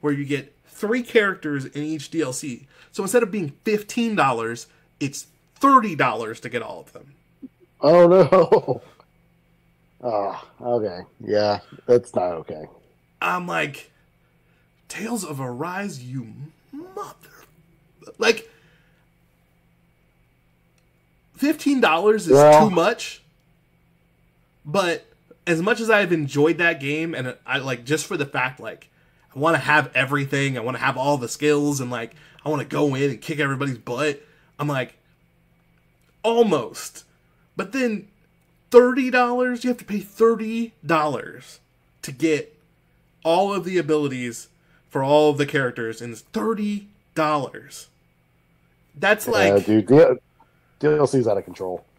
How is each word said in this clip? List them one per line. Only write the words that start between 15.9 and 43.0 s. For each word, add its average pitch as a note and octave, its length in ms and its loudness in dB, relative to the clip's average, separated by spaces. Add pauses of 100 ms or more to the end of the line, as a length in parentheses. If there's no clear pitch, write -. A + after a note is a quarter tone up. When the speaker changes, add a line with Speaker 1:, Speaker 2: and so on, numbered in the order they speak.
Speaker 1:
you B2 340 -12 (360)
mother-," F#4 760 -16 (720)
like, - 320 0 (2750)
fifteen C#4+ 460 0
dollars G3+ 480 2
is C3 60 6
Speaker 2:
Yeah. D3+ 260 10
Speaker 1:
too G#3+ 100 6
much, F3+ 540 -2 (1400)
but E3+ 420 -4 (420)
as E3 140 0
much A3+ 180 0
as A3+ 100 -2
I've G3+ 220 4
enjoyed D3+ 460 0
that E3+ 200 0
game, D3+ 360 -6
and B2+ 200 -8 (120)
I, C3+ 120 -4
like, B2+ 260 -8
just D3 220 -2
for F#3 100 -8
the D3 100 -4
fact, C3 340 -6
like, - 280 -16 (460)
I - 40 -12
wanna D#3 200 0
have D3 360 2
everything, C#3 600 -2
I A#2 40 -6
wanna A#2+ 180 -6
have B2+ 180 -2
all C3+ 220 0
the A#2+ 100 -8
skills, D3 520 0
and, B2 100 -8
like, A#2 240 -10 (300)
I C#3+ 40 -6
wanna C#3+ 160 -2
go D3 300 0
in C#3 160 0
and A2+ 100 -10
kick D3+ 200 -8
everybody's C#3 380 -4
butt, C#3+ 440 -6 (360)
I'm D3 100 -4
like, C3 260 -6 (1300)
almost. G#3+ 840 -2 (520)
But F#3 160 -10
then A#3 360 -4 (640)
thirty B3 400 4
dollars, B3 540 -2
you B3+ 60 -2
have B3 80 -4
to - 60 -20
pay G#3 160 -6
thirty A3+ 760 -2 (100)
dollars D3+ 760 -4 (420)
to D3 100 -12
get C#3+ 420 -2 (720)